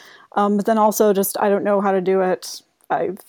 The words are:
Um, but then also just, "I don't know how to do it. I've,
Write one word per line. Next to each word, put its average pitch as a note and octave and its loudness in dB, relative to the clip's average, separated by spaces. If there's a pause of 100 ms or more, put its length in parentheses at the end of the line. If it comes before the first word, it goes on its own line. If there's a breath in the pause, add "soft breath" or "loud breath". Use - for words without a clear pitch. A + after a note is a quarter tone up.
(320 loud breath)
Um, G3+ 0
but G3+ 0
then A3+ 0
also G#3+ 2
just, F#3+ -2
"I G#3 0
don't G3+ 0
know G3+ 0
how G3+ 0
to F#3+ 0
do F#3+ 0
it. - -4 (260)
I've, E3+ -4 (100)